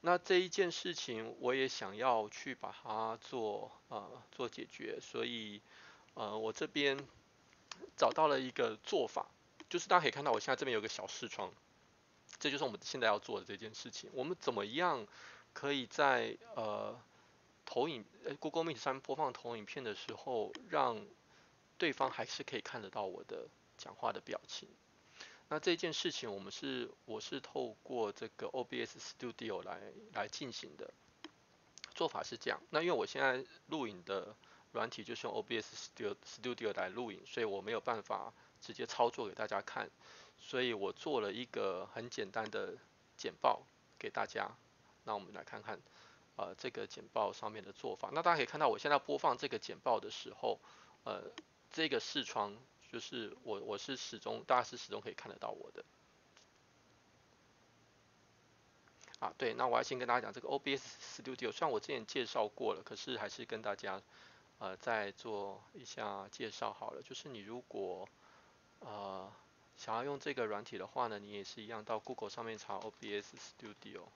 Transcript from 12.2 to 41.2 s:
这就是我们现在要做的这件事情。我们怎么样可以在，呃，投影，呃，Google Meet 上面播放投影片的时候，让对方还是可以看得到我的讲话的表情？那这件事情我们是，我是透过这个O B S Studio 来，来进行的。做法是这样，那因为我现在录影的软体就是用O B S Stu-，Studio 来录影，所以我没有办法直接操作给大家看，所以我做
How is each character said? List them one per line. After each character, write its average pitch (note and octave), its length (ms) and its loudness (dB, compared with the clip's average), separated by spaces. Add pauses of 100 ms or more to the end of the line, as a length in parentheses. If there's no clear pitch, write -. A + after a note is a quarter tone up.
这 D3 140 2
就 C#3 60 0
是 D3 80 2
我 B2+ 40 2
们 G3+ 140 -4
现 - 160 -4
在 A#2 80 6
要 G#2 100 8
做 G#2 220 -2
的 F#2 60 -8
这 G#2 100 -6
件 A2 180 -10
事 - 160 -8
情。 - 220 -10
我 C3 140 -2
们 F3 160 0
怎 C3+ 120 2
么 G#2 120 2
样 C3+ 420 2 (460)
可 C#3+ 180 -2
以 C3+ 140 2
在， A#2+ 520 6 (180)
呃， G#2+ 440 -2 (640)
投 C3+ 240 2
影， C3 160 -4 (220)
呃， C#3+ 100 -4
Google D#3+ 300 0
Meet D#3+ 100 -2
上 C3 180 0
面 C3+ 80 -4
播 C#3 140 -2
放 D3 160 2
投 A#2+ 240 -6
影 G#2+ 100 -6
片 - 160 -8
的 A2 140 -2
时 - 180 -8
候， G#2+ 380 0 (160)
让 B2 340 4 (760)
对 D3+ 160 6
方 C3 180 2
还 A2 140 -2
是 - 180 -6
可 - 140 -4
以 G#2 40 0
看 - 200 -6
得 G2 80 -8
到 G2+ 160 -2
我 F#2 180 -4
的 - 240 -6 (300)
讲 - 180 -12
话 A#2 160 2
的 A2+ 80 -2
表 - 300 -4
情？ - 180 -8 (840)
那 D3+ 100 0
这 F3 160 6
件 E3 180 0
事 E3 180 0
情 A2+ 220 -4
我 G2 60 -4
们 F#2+ 120 -10
是， B2+ 380 -2 (160)
我 G#2+ 160 -4
是 C#3 180 -4
透 B2 440 -4
过 A2+ 280 0
这 A2+ 180 -8
个 - 180 -6
O B2+ 160 -2
B A#2+ 200 -2
S A#2+ 160 -8
Studio A2+ 640 -6
来， F#2 300 -8 (200)
来 G#2+ 140 0
进 B2+ 240 -6
行 - 260 -10
的。 - 120 -8 (1040)
做 E3 140 2
法 - 160 -2
是 A#2 140 -6
这 - 120 0
样， G#2+ 100 2 (120)
那 D#3 100 4
因 E3+ 60 4
为 F3+ 40 6
我 A#2 140 4
现 - 160 0
在 C3 240 6 (220)
录 C#3+ 200 0
影 F#2 160 -8
的 G2 320 -2 (360)
软 A2 180 0
体 A2 140 -8
就 A#2+ 100 -6
是 - 140 -4
用 G#2 80 -2
O A2+ 80 0
B A2+ 180 0
S - 340 -10
Stu-，Studio A2 800 -2
来 F#2 140 0
录 A2 220 -4
影， F#2 140 -10
所 - 160 -2
以 A2+ 40 4
我 G2 160 0
没 G#2 100 -4
有 A2+ 80 2
办 A2+ 220 0
法 - 320 -2 (280)
直 A#2 120 -8
接 A#2 120 -2
操 A#2 240 6
作 A#2 180 -2
给 F#2 80 -6
大 G#2+ 100 -2
家 G2+ 160 0
看， - 280 -4 (500)
所 - 220 0
以 B2 120 4
我 G2 180 2
做 C#3 300 2